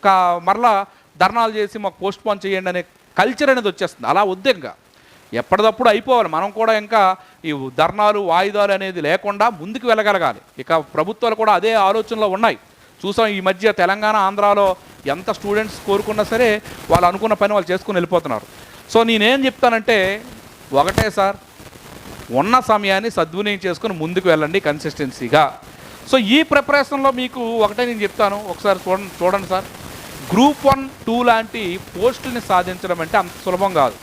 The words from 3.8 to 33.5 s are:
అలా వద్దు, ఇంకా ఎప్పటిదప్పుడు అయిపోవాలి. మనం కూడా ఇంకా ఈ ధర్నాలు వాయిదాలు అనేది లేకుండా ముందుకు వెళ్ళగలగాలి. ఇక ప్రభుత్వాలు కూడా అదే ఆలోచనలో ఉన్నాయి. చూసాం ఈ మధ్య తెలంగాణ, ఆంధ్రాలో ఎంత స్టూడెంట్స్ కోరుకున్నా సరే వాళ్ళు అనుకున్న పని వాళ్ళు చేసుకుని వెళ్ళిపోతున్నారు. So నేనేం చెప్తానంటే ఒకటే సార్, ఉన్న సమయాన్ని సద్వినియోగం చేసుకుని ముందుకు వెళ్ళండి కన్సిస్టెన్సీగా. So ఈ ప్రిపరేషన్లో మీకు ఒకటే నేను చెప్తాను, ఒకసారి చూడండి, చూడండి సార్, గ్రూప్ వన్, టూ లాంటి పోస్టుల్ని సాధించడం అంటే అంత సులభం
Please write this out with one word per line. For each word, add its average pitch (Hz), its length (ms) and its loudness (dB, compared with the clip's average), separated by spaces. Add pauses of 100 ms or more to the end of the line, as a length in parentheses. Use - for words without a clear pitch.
అలా 190 180 4
వద్దు, 190 260 -2
ఇంకా 131 160 -12 (680)
ఎప్పటిదప్పుడు 214 520 0
అయిపోవాలి. 226 440 0
మనం 190 120 -2 (100)
కూడా 226 140 2 (100)
ఇంకా 208 200 0 (460)
ఈ 156 40 -4 (280)
ధర్నాలు 208 400 2 (120)
వాయిదాలు 202 460 2
అనేది 190 300 -6
లేకుండా 202 380 0 (140)
ముందుకు 214 300 -8
వెళ్ళగలగాలి. 196 500 0 (220)
ఇక 165 100 -4 (240)
ప్రభుత్వాలు 214 460 -2
కూడా 214 160 4
అదే 220 140 0 (140)
ఆలోచనలో 214 500 0
ఉన్నాయి. 214 220 2 (440)
చూసాం 208 260 0 (100)
ఈ - 100 -6
మధ్య 190 240 2 (100)
తెలంగాణ, 214 340 0 (120)
ఆంధ్రాలో 202 380 2 (480)
ఎంత 180 240 -8
స్టూడెంట్స్ 208 400 -4 (100)
కోరుకున్నా 208 440 0
సరే 226 180 2 (400)
వాళ్ళు 175 200 4
అనుకున్న 208 320 -2
పని 208 140 2
వాళ్ళు 180 160 -2
చేసుకుని 190 260 -2
వెళ్ళిపోతున్నారు. 160 480 -2 (460)
So 226 80 6 (100)
నేనేం 226 380 2
చెప్తానంటే 226 500 2 (840)
ఒకటే 190 260 0 (100)
సార్, 196 180 0 (1040)
ఉన్న 208 140 2 (180)
సమయాన్ని 202 460 0
సద్వినియోగం 185 500 -4
చేసుకుని 180 340 -6
ముందుకు 180 300 -2
వెళ్ళండి 156 360 0
కన్సిస్టెన్సీగా. 147 800 0 (640)
So 269 60 4 (200)
ఈ - 20 6 (140)
ప్రిపరేషన్లో 277 580 2 (120)
మీకు 247 200 -8 (220)
ఒకటే 208 240 -2
నేను 226 180 -6
చెప్తాను, 202 320 -2 (140)
ఒకసారి 190 320 0
చూడండి, 190 340 -2
చూడండి 185 340 0
సార్, 185 140 -4 (640)
గ్రూప్ 269 380 4
వన్, 269 140 2 (240)
టూ 226 100 -2 (120)
లాంటి 226 340 0 (300)
పోస్టుల్ని 240 560 -4
సాధించడం 180 560 0
అంటే 160 160 -2
అంత - 240 -8
సులభం 185 280 0 (100)